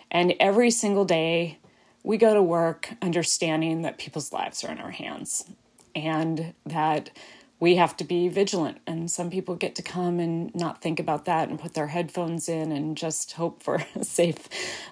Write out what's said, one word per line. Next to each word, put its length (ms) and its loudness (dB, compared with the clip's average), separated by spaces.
And 280 4
every 300 6
single 360 2
day 520 0
we 140 0
go 160 6
to 100 8
work 460 2
understanding 800 0
that 160 -4
people's 340 -10
lives 320 -4
are 80 -6
in 60 -8
our 140 -12
hands 540 -8
and 580 -2
that 440 0
we 180 6
have 180 4
to 80 -4
be 240 0
vigilant. 580 0
And 240 -4
some 200 -4
people 260 -4
get 200 -4
to 60 -8
come 380 0
and 340 -2
not 280 -4
think 180 -2
about 260 -2
that 220 2
and 100 -6
put 180 -10
their 120 0
headphones 640 -4
in 240 -2
and 240 -4
just 340 -4
hope 320 -6
for 120 0
<laughs> 200 -4
a 80 -6
safe, 460 0